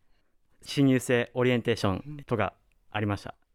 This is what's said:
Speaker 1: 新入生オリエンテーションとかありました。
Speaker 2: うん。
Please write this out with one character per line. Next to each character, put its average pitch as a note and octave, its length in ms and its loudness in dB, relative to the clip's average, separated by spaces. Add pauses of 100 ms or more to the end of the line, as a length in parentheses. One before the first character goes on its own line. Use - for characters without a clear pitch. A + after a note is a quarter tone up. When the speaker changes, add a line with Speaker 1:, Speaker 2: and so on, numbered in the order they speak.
(640)
Speaker 1:
新 - 240 2
入 C3 140 4
生 A#2+ 340 0
オ B2 100 2
リ B2+ 60 4
エ B2 80 2
ン - 20 -4
テ A2+ 140 0
ー - 20 -8
シ - 100 -2
ョ G2 60 2
ン C#3+ 340 -8
と A#2 120 -2
か F#2+ 160 -2 (360)
あ G#2+ 80 -6
り G#2+ 60 -2
ま G#2 140 -2
し - 60 -16
た。 - 100 -14
Speaker 2:
う - 0 -
ん。 - 20 -20 (180)